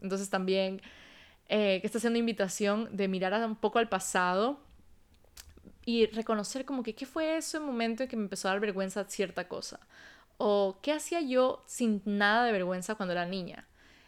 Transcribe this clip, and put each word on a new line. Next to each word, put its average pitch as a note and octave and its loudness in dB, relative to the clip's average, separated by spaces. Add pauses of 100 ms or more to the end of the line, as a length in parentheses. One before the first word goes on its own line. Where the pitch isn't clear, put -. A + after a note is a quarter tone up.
Entonces G3 -4
también, F#3+ 0 (640)
eh, G3 2
que G#3 -2
está A3 -4
haciendo A#3 2
invitación G#3+ 0
de G3 0
mirar F#3 0
a, A3+ 0
un A3 -4
poco A3 2
al A3+ 4
pasado F#3+ 2 (1200)
y A#3 4
reconocer A3 -4
como C4 -4
que A3 -6
qué C4+ -12
fue D#4+ -2
ese D#4+ -4
momento A#3 -2
en C4 -2
que A#3+ -8
me A3 -2
empezó G3 -4
a F#3 2
dar G3 0
vergüenza G3 -2
cierta F3+ -4
cosa. - -10 (580)
O G3+ 4
qué C#4+ 0
hacía D#4+ -2
yo B3+ 2
sin A3 0
nada G#3 4
de A#3+ 4
vergüenza F#3 -2
cuando F#3 -2
era F3 0
niña. F3+ -8 (400)